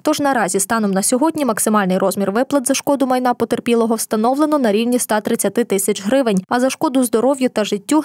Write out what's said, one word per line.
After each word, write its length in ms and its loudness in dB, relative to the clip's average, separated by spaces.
Тож 180 0
наразі, 400 0
станом 320 -2
на 120 0
сьогодні, 420 0
максимальний 520 0
розмір 340 0
виплат 360 0
за 60 2
шкоду 340 0
майна 260 0
потерпілого 600 0
встановлено 640 0
на 120 2
рівні 240 0
ста 260 0
тридцяти 420 -2
тисяч 420 -2
гривень, 440 2
а 100 0
за 100 2
шкоду 340 0
здоров'ю 460 0
та 140 -2
життю — 420 0